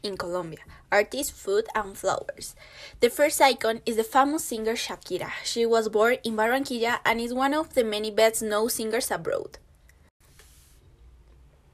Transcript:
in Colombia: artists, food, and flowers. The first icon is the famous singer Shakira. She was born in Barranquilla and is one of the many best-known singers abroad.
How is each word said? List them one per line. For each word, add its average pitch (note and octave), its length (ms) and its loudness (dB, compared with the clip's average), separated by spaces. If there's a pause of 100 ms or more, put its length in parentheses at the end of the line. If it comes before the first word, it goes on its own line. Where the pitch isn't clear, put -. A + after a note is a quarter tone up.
in G3 160 -8
Colombia: E3+ 480 -8 (260)
artists, G#3 380 0
food, G#3 460 -2
and G3+ 200 -4
flowers. - 600 -6 (460)
The A#3+ 100 4
first D4+ 280 2
icon B3 460 4
is A3+ 120 -2
the A3+ 60 0
famous C#4+ 400 2
singer A3 300 -4
Shakira. - 560 -6 (140)
She - 200 -2
was A3+ 260 4
born A3 340 4
in A3+ 120 -4
Barranquilla A#3 680 0
and A3+ 160 2
is A#3+ 140 -4
one C4+ 180 2
of D#4 220 -2
the B3+ 80 4
many G#3+ 260 -2
best-known A3 600 2
singers A3+ 400 -4
abroad. - 480 -6 (2250)